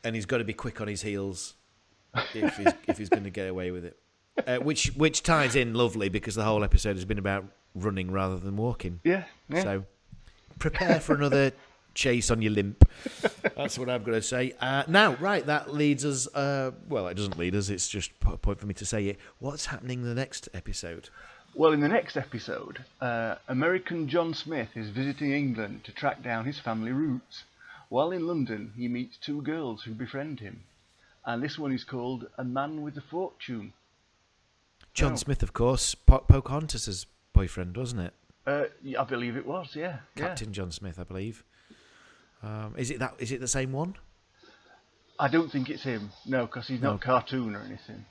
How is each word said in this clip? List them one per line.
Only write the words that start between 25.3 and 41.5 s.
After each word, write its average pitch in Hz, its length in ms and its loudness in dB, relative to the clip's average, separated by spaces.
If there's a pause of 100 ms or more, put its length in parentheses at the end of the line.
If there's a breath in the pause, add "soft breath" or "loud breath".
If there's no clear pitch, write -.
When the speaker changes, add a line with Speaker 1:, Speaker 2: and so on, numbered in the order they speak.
Speaker 2:
England 120 540 -2
to 110 60 -16
track - 320 -4
down 113 220 -2
his 143 140 -6
family 113 320 -4
roots. 135 520 -4 (460 loud breath)
While 151 220 2
in 170 160 -4
London, 113 500 -2
he 120 100 -4
meets 123 300 -6
two 147 240 -6
girls 139 420 -6
who 110 100 -10
befriend 135 480 -8
him. 104 200 -14 (640 soft breath)
And 120 180 -2
this 151 140 -6
one 143 160 -2
is 123 100 -4
called 123 440 -6 (100)
A 127 60 -6
Man 143 400 -4
with 147 140 -10
a 143 40 -12
Fortune. 131 720 -8 (1200)
Speaker 1:
John 139 200 2
Speaker 2:
Oh. - 20 -4
Speaker 1:
Smith, 131 260 0
of - 120 0
course, 123 420 2
Po-, 135 240 8
Pocahontas's 135 880 4 (260)
boyfriend, 90 420 2
wasn't 120 260 -6
it? 87 120 -8 (320)
Speaker 2:
Uh, 143 200 0 (200)
y-, 135 140 -8
I 135 40 0
believe 120 320 -4
it 123 120 -8
was, 156 280 -8
yeah, 156 220 -8 (180)
yeah. 151 120 -6
Speaker 1:
Captain 110 260 -8
John 92 180 -6
Smith, 90 280 -12
I 90 40 -10
believe. 95 400 -10 (1000 loud breath)